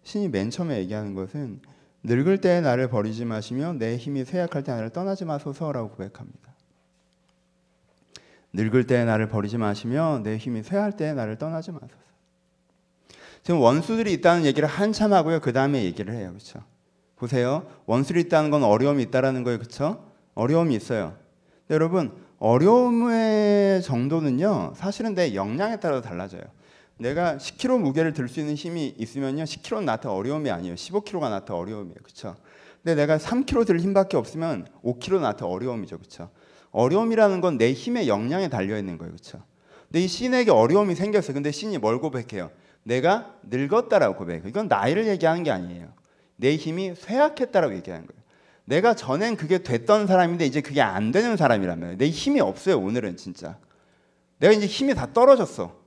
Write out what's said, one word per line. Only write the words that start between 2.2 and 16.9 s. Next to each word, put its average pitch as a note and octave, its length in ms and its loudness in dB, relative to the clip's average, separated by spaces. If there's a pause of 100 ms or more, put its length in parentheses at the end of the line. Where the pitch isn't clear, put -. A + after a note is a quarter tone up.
때 F3 180 4
나를 B2+ 300 2
버리지 A2 340 -2
마시며 B2 500 -6
내 A#2 220 -4
힘이 C3+ 300 -6
쇠약할 E3+ 380 -4
때 C#3 80 -6
나를 A2+ 180 -6
떠나지 F#3+ 340 -6
마소서"라고 C#3+ 640 -6
고백합니다. - 600 -16 (2000)
늙을 A2+ 340 2
때 A#2+ 180 2
나를 A2 240 2
버리지 G#2+ 300 -4
마시며 A#2 640 -2
내 G#2+ 140 -4
힘이 A2+ 260 -6
쇠할 G3 300 -4
때 D#3 200 -6
나를 A2 240 -6
떠나지 D#3+ 360 -8
마소서. C3 220 -18 (1500)
지금 E3+ 180 2
원수들이 F3+ 520 4
있다는 E3+ 320 4
얘기를 C#3+ 240 2
한참 G#3 440 2
하고요. E3 280 4
그 C3 120 -2
다음에 C3+ 320 2
얘기를 G2 300 -6
해요. F#2+ 220 -10
그쵸? - 240 -20 (560)